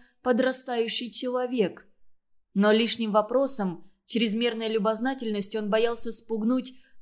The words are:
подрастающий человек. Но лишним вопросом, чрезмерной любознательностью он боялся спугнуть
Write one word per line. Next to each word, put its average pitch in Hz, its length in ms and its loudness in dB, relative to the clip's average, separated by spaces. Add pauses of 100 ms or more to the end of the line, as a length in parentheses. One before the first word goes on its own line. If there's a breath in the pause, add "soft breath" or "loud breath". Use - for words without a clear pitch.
(220 soft breath)
подрастающий 247 880 0
человек. 247 760 -2 (680)
Но 202 160 4
лишним 220 400 2
вопросом, 214 800 0 (160)
чрезмерной 226 600 0
любознательностью 220 920 -2
он 208 60 -4
боялся 226 440 2
спугнуть 226 640 -2 (280 soft breath)